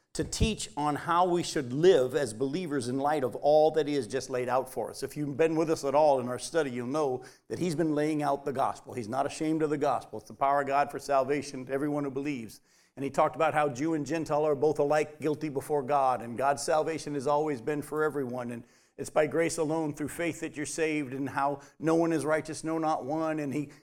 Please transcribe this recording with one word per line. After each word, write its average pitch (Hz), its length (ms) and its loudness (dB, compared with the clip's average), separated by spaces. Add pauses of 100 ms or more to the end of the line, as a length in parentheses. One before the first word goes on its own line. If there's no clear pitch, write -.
(140)
to 156 100 -2
teach - 520 -2
on 147 200 0
how 165 280 2
we 175 200 2
should 127 280 -4
live 143 440 6
as 131 180 0
believers 139 540 -2
in 127 100 -2
light 143 240 2
of 120 140 -2
all 151 340 6
that 151 160 2
he 147 80 -2
has 127 140 -2
just 123 200 -4
laid 123 200 -2
out 123 200 0
for 117 220 -6
us. - 140 -8
If 127 120 -10
you've 143 200 -4
been 165 180 4
with 156 160 2
us 143 140 0
at 135 100 0
all 147 240 6
in 123 100 -2
our 123 120 -4
study, 151 320 -2
you'll 120 160 -6
know 135 340 -2 (260)
that 113 120 -6
he's 170 160 0
been 156 180 2
laying 151 300 0
out 143 200 0
the 143 80 -2
gospel. 120 420 -2
He's 113 140 -6
not 131 180 0
ashamed 156 360 0
of 156 80 0
the 151 80 0
gospel. 123 400 -2
It's - 100 -14
the - 60 -18
power 139 280 2
of 131 40 -2
God 139 240 2
for 151 80 -8
salvation 135 680 0
to 131 60 -6
everyone 147 300 -2
who 143 80 -4
believes. 131 500 -8 (360)
And 131 60 -8
he 139 80 -4
talked 156 240 2
about 143 200 2
how 147 160 4
Jew 143 240 -2
and 147 120 -2
Gentile 151 400 0
are 151 80 2
both 147 240 2
alike 147 400 0
guilty 151 300 -2
before 143 340 -2
God, 131 400 0
and 117 160 -8
God's 139 240 2
salvation 156 520 0
has 139 120 -4
always 147 340 0
been 147 220 -4
for 151 220 -2
everyone, 127 480 -4
and 117 100 -10 (340)
it's 123 140 -10
by 156 160 2
grace 160 320 0
alone 156 360 -2
through 147 160 -6
faith - 280 -4
that 147 180 -10
you're 147 80 -6
saved, 151 480 -2
and 135 160 -6
how 139 300 -2 (220)
no 160 160 4
one 165 160 4
is 147 120 0
righteous, 156 380 -2
no, 160 160 -4
not 156 260 0
one. 156 360 -2
And 143 120 -4
he 143 180 -4 (120)